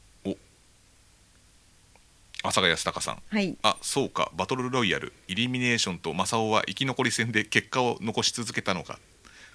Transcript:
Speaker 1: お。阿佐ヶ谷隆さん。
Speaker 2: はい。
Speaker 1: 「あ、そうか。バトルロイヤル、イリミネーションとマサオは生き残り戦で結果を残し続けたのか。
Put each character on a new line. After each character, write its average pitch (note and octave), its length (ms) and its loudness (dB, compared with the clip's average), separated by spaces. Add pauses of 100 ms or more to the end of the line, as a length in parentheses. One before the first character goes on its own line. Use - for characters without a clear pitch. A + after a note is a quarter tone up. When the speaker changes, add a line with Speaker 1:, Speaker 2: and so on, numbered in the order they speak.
(240)
Speaker 1:
お。 G2 60 -2
阿 F#2 60 -4 (2000)
佐 - 120 0
ヶ G#2 60 6
谷 E2+ 140 6
隆 - 280 -2
さ - 80 -2
ん。 - 160 -10
Speaker 2:
は G#3+ 120 0
い。 G3 220 -2
Speaker 1:
「あ、 G#2 200 4
そ - 220 0
う - 60 -2
か。 - 260 0
バ F#2 100 0
ト - 100 -2
ル B2+ 140 -4
ロ B2+ 140 2
イ F#2 60 4
ヤ D2 80 2
ル、 C#2 140 -8 (140)
イ F#2+ 80 -6
リ A#2 140 0
ミ B2+ 100 -2
ネ B2 160 2
ー A2+ 40 2
シ G#2 100 0
ョ F#2+ 40 -2
ン E2+ 60 -6
と E2 160 -4
マ F#2 120 0
サ A#2 120 0
オ A2 120 2
は G#2+ 160 4
生 G2 80 -4
き C3+ 120 -2
残 C3 180 0
り A#2+ 60 2
戦 A#2 220 0
で A2 120 4
結 - 240 0
果 B2+ 140 2
を A#2+ 180 2
残 A2 220 -2
し - 100 0
続 A2+ 200 -6
け A2+ 100 -4
た G2+ 120 0
の E2 100 -4
か。 - 140 -12 (560)